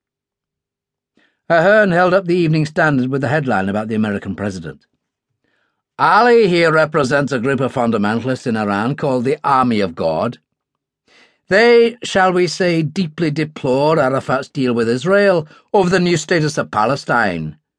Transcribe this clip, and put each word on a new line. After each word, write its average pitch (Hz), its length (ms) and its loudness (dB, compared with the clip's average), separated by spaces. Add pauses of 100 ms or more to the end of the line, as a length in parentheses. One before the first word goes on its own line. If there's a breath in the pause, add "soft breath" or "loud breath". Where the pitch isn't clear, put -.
(1500)
Ahern 196 400 4
held 180 240 2
up 190 120 2
the 175 120 0
Evening 156 300 2
Standard 143 420 0
with 135 120 -2
the 123 80 -2
headline 120 380 -2
about 104 200 -4
the 113 80 -4
American 101 400 -4
president. 90 500 -10 (1120)
"Ali 214 500 4
here 170 240 2
represents 147 640 0
a 123 60 -2
group 131 200 -2
of 127 140 -4
fundamentalists 117 760 -2
in 113 80 -2
Iran 107 400 -2
called 127 300 -2
the 139 180 -2
Army 127 380 0
of 87 140 -4
God. 82 420 -4 (1080 soft breath)
They, 233 540 4
shall 185 300 0
we 180 160 0
say, 170 340 -2
deeply 160 480 -4
deplore 151 720 -2
Arafat's 135 480 -2
deal 127 260 -2
with 113 140 -2
Israel 170 580 2 (280 loud breath)
over 190 160 2
the 185 100 2
new 175 160 2
status 156 420 -2
of 123 140 -4
Palestine. 107 840 -2 (220)